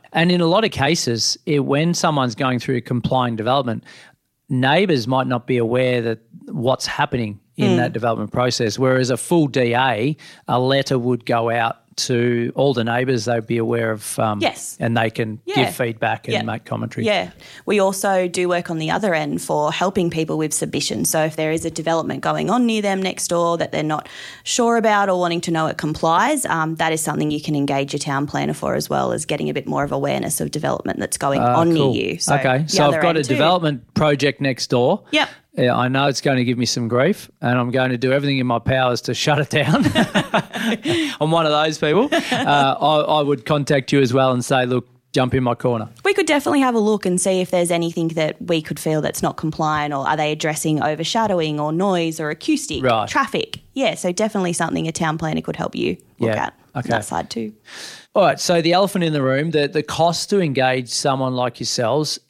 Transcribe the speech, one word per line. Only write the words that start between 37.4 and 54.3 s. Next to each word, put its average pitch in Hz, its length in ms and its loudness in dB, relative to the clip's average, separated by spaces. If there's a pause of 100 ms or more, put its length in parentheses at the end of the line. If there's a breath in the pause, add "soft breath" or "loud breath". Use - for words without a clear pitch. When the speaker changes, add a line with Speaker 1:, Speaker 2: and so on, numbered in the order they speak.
Speaker 1:
and 123 160 2
I'm 123 140 0
going 127 180 2
to 123 80 -2
do 127 140 0
everything 139 260 2
in 127 100 0
my 117 120 2
powers 127 420 2
to 127 120 -4
shut 147 260 2
it 147 100 -2
down. 156 360 2
<laughs> 151 100 2 (1200 loud breath)
I'm 156 120 0
one 165 140 4
of 151 60 2
those 151 260 0
people. 180 340 2
Uh, 147 680 2
I, 151 200 4 (200)
I - 20 2
would 143 240 -2
contact 143 460 0
you 143 100 6
as 123 120 2
well 131 180 4
and 123 120 0
say, 127 220 0
"Look, 123 220 -2 (260)
jump 127 200 2
in 131 100 2
my 120 120 0
corner." 117 340 -2 (160)
Speaker 2:
We 403 80 4
could 392 140 2
definitely 294 340 2
have 254 140 2
a 226 40 2
look 208 260 2
and 180 140 2
see 185 220 2
if 180 100 -4
there's 175 200 2
anything 170 380 0
that 156 320 -2
we 165 200 0
could - 180 -8
feel 156 220 0
that's 160 220 -4
not 151 140 -2
compliant, 151 560 -2
or 139 140 -2
are 156 100 2
they 151 140 0
addressing 156 500 -2
overshadowing 160 800 0
or 151 120 -2
noise 170 480 0
or 151 100 -4
acoustic, 151 540 -4
Speaker 1:
Right. 110 240 2
Speaker 2:
traffic? - 520 -2 (140)
Yeah, 262 220 0
so 180 160 -2
definitely 185 420 0